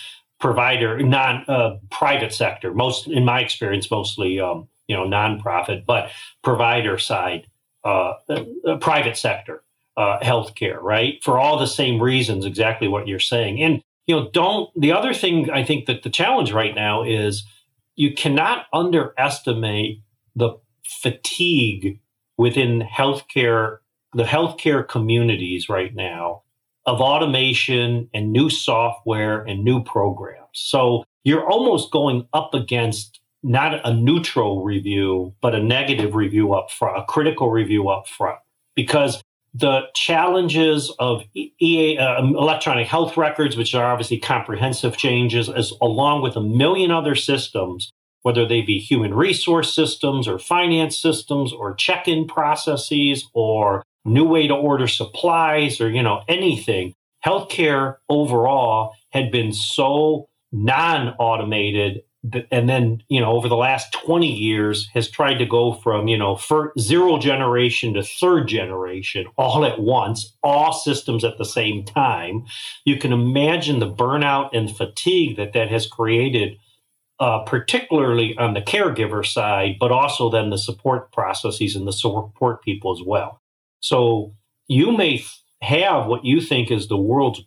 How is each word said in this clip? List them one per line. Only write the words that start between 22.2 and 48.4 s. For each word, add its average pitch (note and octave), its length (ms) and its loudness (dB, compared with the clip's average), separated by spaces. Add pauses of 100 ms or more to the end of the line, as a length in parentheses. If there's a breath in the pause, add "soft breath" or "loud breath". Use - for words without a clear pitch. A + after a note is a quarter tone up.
within A#2+ 440 2
healthcare, A#2 960 0 (360)
the A#2+ 100 2
healthcare D3+ 600 0
communities A2 840 0
right F#2 260 -2
now, F2 480 -8 (440)
of A#2+ 140 0
automation C3 1120 0
and G#2+ 180 -2
new D3 180 4
software A2 920 0
and G2+ 220 -6
new A#2+ 180 2
programs. G2 560 -2 (140)
So B2 520 0 (200)
you're D3+ 240 2
almost A3 440 2
going C3+ 400 2
up D3+ 220 -2
against A#2 640 -2 (220)
not C3+ 420 0
a A#2+ 80 0
neutral A#2 720 2
review, G2 800 -2
but A#2 140 0
a G#2+ 80 0
negative A#2 520 0
review G#2 400 2
up F#2 160 -2
front, F#2+ 280 -2
a F#2+ 60 -8
critical D3+ 460 0
review G#2 380 2
up F#2+ 180 -2
front, - 320 -4 (360)
because C#3 460 0 (340)
the C3+ 280 2 (120)
challenges D#3+ 1040 2
of A#2+ 260 0 (100)
E-, G2 160 -10 (100)
E D#3+ 360 4
A, C3 60 0
uh, B2+ 200 2
electronic C#3+ 640 2
health D#3+ 300 0
records, D3+ 400 0
which A#2 180 -2
are B2 160 2
obviously A#2 280 -2
comprehensive A#2+ 800 -2
changes, A#2+ 520 0
as, A2 240 -4 (100)
along C3+ 400 2
with B2 140 -4
a A2 40 -2
million D3+ 500 2
other D3+ 240 2
systems, G2 760 -4 (320)
whether A#2+ 240 2